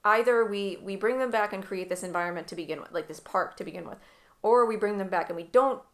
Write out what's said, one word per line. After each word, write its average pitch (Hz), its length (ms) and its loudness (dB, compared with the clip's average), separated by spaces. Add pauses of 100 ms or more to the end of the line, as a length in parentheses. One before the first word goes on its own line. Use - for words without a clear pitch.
either 233 400 6
we, 202 380 -2
we 196 140 -6
bring 226 240 0
them 254 100 0
back 208 220 0
and 190 120 -8
create 185 240 -8
this 180 140 -4
environment 175 460 -4
to 175 80 -12
begin 156 240 -6
with, - 120 -16
like, 156 160 -4
this 156 120 -14
park - 380 -2
to 190 60 -10
begin 170 240 -12
with, - 100 -14 (440)
or 233 240 6
we 220 100 -2
bring 208 220 0
them 190 100 -4
back 180 220 0
and 170 60 -4
we 170 80 -8
don't 254 360 4 (140)